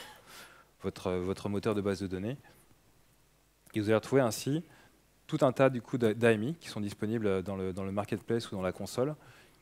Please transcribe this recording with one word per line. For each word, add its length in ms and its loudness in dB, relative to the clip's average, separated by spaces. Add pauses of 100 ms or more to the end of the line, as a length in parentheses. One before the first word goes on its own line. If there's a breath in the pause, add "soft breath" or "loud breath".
(840 loud breath)
votre, 300 -4
votre 360 -2
moteur 260 0
de 60 0
base 200 0
de 60 -2
données. 300 -6 (1400 loud breath)
Et 80 -2
vous 60 -2
allez 100 6
retrouver 240 4
ainsi 420 0 (640 loud breath)
tout 140 -4
un 120 6
tas, 180 6
du 100 -2
coup, 180 -4
d'a-, 160 4
d'A 180 6
M 120 2
I 100 -2
qui 140 -14
sont 120 -6
disponibles 600 0
dans 140 -6
le, 160 -4
dans 120 -6
le 60 -4
marketplace 640 -2
ou 20 -6
dans 80 -4
la 100 0
console, 440 -2 (460 loud breath)